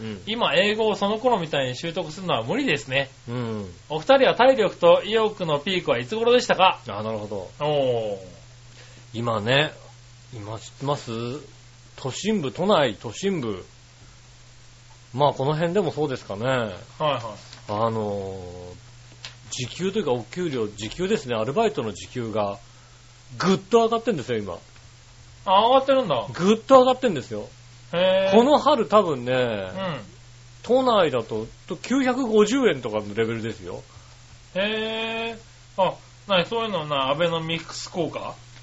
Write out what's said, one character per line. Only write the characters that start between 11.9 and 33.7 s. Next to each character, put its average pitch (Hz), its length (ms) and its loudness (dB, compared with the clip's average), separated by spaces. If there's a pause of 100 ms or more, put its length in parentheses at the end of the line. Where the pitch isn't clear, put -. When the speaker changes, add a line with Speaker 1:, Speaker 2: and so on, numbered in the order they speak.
Speaker 1:
都 131 140 -8
心 202 300 -2
部、 131 100 -4
都 180 160 -4
内、 147 340 4
都 113 120 -12
心 185 280 -4
部。 101 240 -6 (1500)
ま 139 160 2
あ、 127 40 2
こ 135 120 -2
の 151 100 0
辺 170 200 0
で 208 60 2
も 160 120 0
そ 147 140 -2
う - 20 0
で 131 80 -4
す - 80 -12
か 101 100 -8
ね。 107 120 -6
Speaker 2:
は 131 120 0
い 110 120 -4 (280)
は 147 200 -2
い。 - 20 -12 (480)
Speaker 1:
あ 107 40 -4 (180)
の 101 420 -4
ー、 90 420 -14 (760)
時 123 180 -8
給 185 240 -6
と 214 80 -2
い - 20 0
う - 20 -2
か 139 80 0
お 120 120 -4
給 180 240 -6
料、 123 180 -4
時 107 240 -8
給 180 160 -6
で 208 100 0
す - 100 -6
ね。 120 100 -2
ア 110 80 0
ル 131 80 -4
バ 220 140 2
イ - 60 -2
ト 131 100 -4
の 107 100 -4
時 - 160 -14
給 113 240 -8
が 101 260 -2 (800)
ぐ 185 160 2
っ - 40 2
と 226 260 2
上 220 40 4
が 226 100 0
っ 220 40 -12
て 233 100 -2
ん 175 40 -2
で 120 80 -6
す 123 80 -4
よ、 113 60 0
今。 92 200 -8 (880)
Speaker 2:
あ、 202 220 6
上 262 60 6
が 269 80 8
っ 269 40 -6
て 277 60 4
る 262 120 2
ん 190 40 -4
だ。 120 240 0
Speaker 1:
ぐ 185 220 4
っ - 20 0
と 262 240 8
上 247 60 8
が 254 60 4
っ 254 60 -2
て 262 100 0
ん 180 60 0
で 123 80 -4
す - 80 -12
よ。 104 160 -8 (460)
Speaker 2:
へ 190 400 2
ー。 202 40 8
Speaker 1:
こ 233 60 8
の 277 160 6
春 240 300 2
多 208 140 6
分 139 220 -2
ね、 123 80 -2
Speaker 2:
う 127 40 2
ん。 98 640 -2 (640)
Speaker 1:
都 262 180 4
内 202 300 4
だ 120 100 2
と、 110 240 -6 (220)
と、 180 80 -6
九 262 260 -2
百 254 240 0
五 214 180 6
十 214 120 0 (100)
円 147 140 2
と 117 100 -6
か 107 100 -2
の 101 140 -8
レ 113 100 2
ベ 113 100 -4
ル 113 80 -6
で 110 100 -6
す 95 80 -14
よ。 95 220 -12 (720)